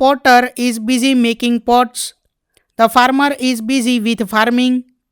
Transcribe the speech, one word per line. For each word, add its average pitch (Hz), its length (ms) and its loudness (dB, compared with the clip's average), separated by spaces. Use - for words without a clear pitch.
potter 262 440 2
is 240 180 -2
busy 247 360 -2
making 240 460 0
pots, 247 300 0
the 226 100 4
farmer 269 520 2
is 254 200 -2
busy 247 380 -2
with 220 280 -2
farming, 240 460 0